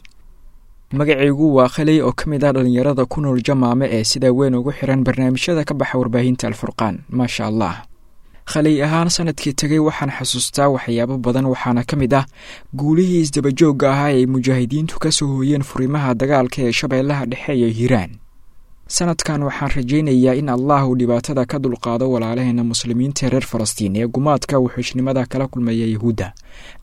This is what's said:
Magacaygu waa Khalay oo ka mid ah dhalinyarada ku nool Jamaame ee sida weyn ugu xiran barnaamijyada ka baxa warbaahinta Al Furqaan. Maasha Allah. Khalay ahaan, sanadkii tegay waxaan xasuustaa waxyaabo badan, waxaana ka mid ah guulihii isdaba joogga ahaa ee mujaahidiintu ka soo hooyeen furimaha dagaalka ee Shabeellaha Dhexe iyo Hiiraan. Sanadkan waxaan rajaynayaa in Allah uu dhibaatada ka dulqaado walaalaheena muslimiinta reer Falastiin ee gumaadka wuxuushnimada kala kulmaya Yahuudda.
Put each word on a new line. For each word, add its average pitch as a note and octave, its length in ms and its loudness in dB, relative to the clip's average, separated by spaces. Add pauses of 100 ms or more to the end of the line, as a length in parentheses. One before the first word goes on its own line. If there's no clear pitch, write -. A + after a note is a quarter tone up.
(920)
Magacaygu C#3+ 600 2
waa B2+ 140 6
Khalay D#3 320 2
oo B2 100 0
ka - 180 -4
mid C#3+ 160 -2
ah C#3+ 80 4
dhalinyarada B2+ 520 2
ku D3+ 160 -4
nool C3 200 0
Jamaame C3 500 2
ee A2+ 120 0
sida B2+ 300 2
weyn C3 220 2
ugu B2 160 -2
xiran C3 320 0
barnaamijyada C3+ 640 0
ka D3+ 80 -4
baxa C3+ 240 -2
warbaahinta B2 500 0
Al A2 60 -4
Furqaan. G2+ 460 -4 (100)
Maasha A#2+ 360 -2
Allah. G#2+ 380 -2 (640)
Khalay D3+ 380 2
ahaan, E3 260 2
sanadkii D#3+ 440 -2
tegay D3+ 260 0
waxaan D3+ 340 0
xasuustaa C3 560 -2
waxyaabo B2 480 -2
badan, B2 280 0
waxaana B2 380 0
ka C#3+ 140 -6
mid C3 160 2
ah C#3 120 2 (480)
guulihii E3 480 2
isdaba C#3+ 300 0
joogga C#3 400 2
ahaa C#3+ 220 0
ee B2+ 120 4
mujaahidiintu C3 760 0
ka D#3 120 0
soo D3 160 0
hooyeen C#3 360 0
furimaha C3 500 -2
dagaalka C3 480 0
ee B2 100 2
Shabeellaha C3+ 540 -2
Dhexe A#2 320 -6
iyo A#2 100 4
Hiiraan. A#2 440 0 (760)
Sanadkan D#3+ 560 -2
waxaan C#3 320 -2
rajaynayaa C3 640 2
in C#3+ 120 -2
Allah C3+ 380 2
uu B2+ 80 2
dhibaatada B2 500 0
ka C#3+ 140 -4
dulqaado B2 520 -2
walaalaheena A#2+ 520 0
muslimiinta A#2+ 640 -2
reer B2+ 140 0
Falastiin G#2 540 -4
ee A#2 100 0
gumaadka C3+ 540 0
wuxuushnimada B2+ 640 -2
kala C3+ 220 -4
kulmaya A#2 420 -2
Yahuudda. G#2+ 440 -2 (500)